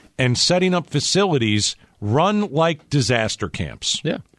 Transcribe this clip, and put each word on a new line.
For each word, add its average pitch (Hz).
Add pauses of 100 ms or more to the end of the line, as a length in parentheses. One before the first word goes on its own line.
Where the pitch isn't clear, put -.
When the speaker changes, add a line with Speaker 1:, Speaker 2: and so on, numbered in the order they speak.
(180)
Speaker 1:
and 127
setting 180
up 175
facilities 139 (260)
run 175
like 160
disaster 117
camps." -
Speaker 2:
Yeah. 151 (220)